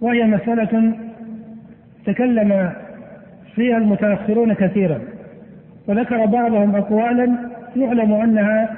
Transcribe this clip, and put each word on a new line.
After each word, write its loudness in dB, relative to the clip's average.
وهي 0
مسألة 2
تكلم 0
فيها 2
المتأخرون 0
كثيرا، 2
وذكر 0
بعضهم 2
أقوالا 0
يعلم 2
أنها 2